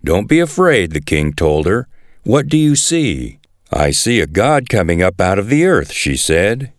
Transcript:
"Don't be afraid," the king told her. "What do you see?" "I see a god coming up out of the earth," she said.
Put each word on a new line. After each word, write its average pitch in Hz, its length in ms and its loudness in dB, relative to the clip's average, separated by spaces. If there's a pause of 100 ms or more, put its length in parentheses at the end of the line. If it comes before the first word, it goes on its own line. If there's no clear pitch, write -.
"Don't 101 240 0
be 160 120 4
afraid," 151 520 0
the 76 80 -2
king 76 320 -2
told 76 340 0
her. 117 220 -2 (340)
"What 143 260 0
do 156 80 0
you 151 200 2
see?" 104 600 -4 (340)
"I 73 200 2
see 120 280 0
a 78 60 0
god 120 420 0
coming 85 340 0
up 95 180 0
out 95 180 2
of 101 100 -4
the 147 160 2
earth," 160 260 0
she 69 260 -4
said. 104 640 0